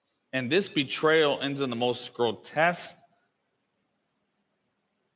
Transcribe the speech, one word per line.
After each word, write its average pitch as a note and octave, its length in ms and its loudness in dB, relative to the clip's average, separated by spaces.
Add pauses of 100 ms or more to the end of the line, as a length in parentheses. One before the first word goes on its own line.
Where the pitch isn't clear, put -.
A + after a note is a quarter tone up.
(320)
And B2+ 180 -2
this G3 180 2
betrayal D3 720 2
ends C#3 200 -4
in C3+ 100 -2
the A#2 60 -4
most A#2+ 380 -2
grotesque D3 840 -2 (2250)